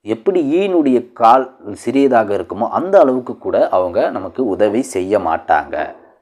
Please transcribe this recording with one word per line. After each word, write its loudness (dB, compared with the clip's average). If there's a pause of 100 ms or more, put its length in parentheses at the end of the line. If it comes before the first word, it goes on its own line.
எப்படி -2
ஈயினுடைய 0
கால் 4 (160)
சிறியதாக 0
இருக்குமோ -6
அந்த 2
அளவுக்கு 0
கூட -2
அவங்க -2
நமக்கு -6
உதவி 0
செய்ய -2
மாட்டாங்க. -2 (260)